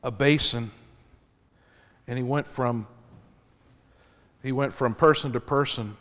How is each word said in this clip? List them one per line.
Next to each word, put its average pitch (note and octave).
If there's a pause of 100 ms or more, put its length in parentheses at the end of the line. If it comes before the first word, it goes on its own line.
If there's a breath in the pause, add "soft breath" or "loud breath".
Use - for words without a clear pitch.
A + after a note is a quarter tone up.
a B2+
basin A#2+ (1400 soft breath)
and B2
he B2+
went C#3
from, A#2+ (1500 soft breath)
he C3
went C3
from A#2+
person D3+
to A#2+
person B2